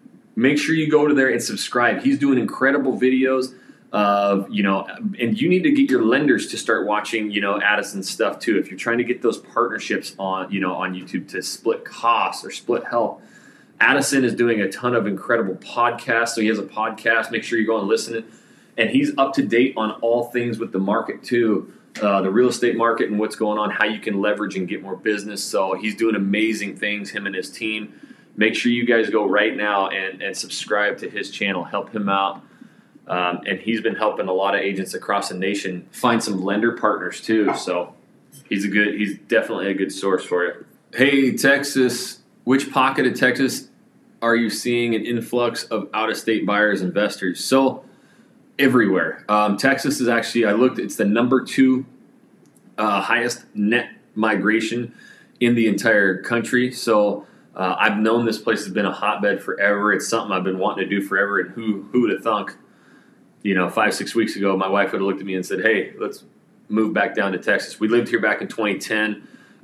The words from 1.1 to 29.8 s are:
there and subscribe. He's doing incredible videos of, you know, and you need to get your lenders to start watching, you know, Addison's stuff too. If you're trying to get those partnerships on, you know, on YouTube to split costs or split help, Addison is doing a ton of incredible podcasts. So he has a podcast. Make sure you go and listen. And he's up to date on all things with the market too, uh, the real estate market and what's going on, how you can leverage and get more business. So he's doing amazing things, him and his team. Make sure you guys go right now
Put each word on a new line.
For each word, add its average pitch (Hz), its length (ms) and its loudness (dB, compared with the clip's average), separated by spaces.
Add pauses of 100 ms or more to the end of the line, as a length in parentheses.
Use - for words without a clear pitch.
there 131 160 4
and 120 100 0
subscribe. 117 640 -2
He's 135 160 2
doing 135 200 4
incredible 131 600 0
videos 131 560 2 (380)
of, 101 580 2
you 101 140 0
know, 98 220 0 (340)
and 113 200 0
you 156 80 2
need 180 140 4
to 151 80 4
get 139 180 4
your 120 160 4
lenders 123 440 4
to 104 100 -8
start - 260 0
watching, 104 460 -2
you 101 100 -2
know, 101 200 0
Addison's 101 500 -2
stuff - 300 -2
too. 107 180 2
If - 100 -2
you're 92 100 -14
trying 117 200 -2
to 117 60 0
get 113 180 -4
those 113 160 2
partnerships - 800 -4
on, 95 320 -4
you 98 80 -2
know, 90 160 -2
on 92 200 -4
YouTube 90 340 -8
to 92 140 -6
split - 420 -4
costs 110 600 0
or - 60 -12
split - 360 -4
help, 117 360 -2 (580)
Addison 135 440 4
is 110 100 0
doing 117 260 2
a 95 80 0
ton 123 280 -2
of 101 100 0
incredible 98 500 -2
podcasts. 117 760 -2
So 113 100 -4
he 107 80 2
has 107 100 2
a 98 60 -6
podcast. 113 640 -2
Make 113 140 -4
sure 120 120 -4
you 110 100 2
go 113 120 2
and 98 80 -4
listen. 113 380 -2 (520)
And 110 140 0
he's 143 260 2
up 135 180 2
to 135 80 2
date 117 340 2
on 110 160 -2 (100)
all 117 220 2
things 117 340 -4
with 110 140 -8
the 95 60 -2
market 107 440 -2
too, 113 500 0 (300)
uh, 98 200 2
the 95 80 0
real 120 180 4
estate 117 280 0
market 117 320 2
and 104 100 -2
what's 107 180 -2
going 107 220 -2
on, 104 120 -2
how - 140 -2
you 107 160 -4
can 98 200 -4
leverage 101 360 -2
and 92 120 -4
get 98 140 -8
more 92 140 -8
business. 104 480 -4
So 95 300 -2
he's 101 200 -6
doing 110 220 0
amazing 101 600 -2
things, 104 340 -6
him 101 160 -8
and 98 80 -6
his 92 160 -8
team. 107 500 -8 (360)
Make 107 200 4
sure 120 160 2
you 120 120 0
guys 113 260 4
go 107 180 2
right 104 280 2
now 101 320 0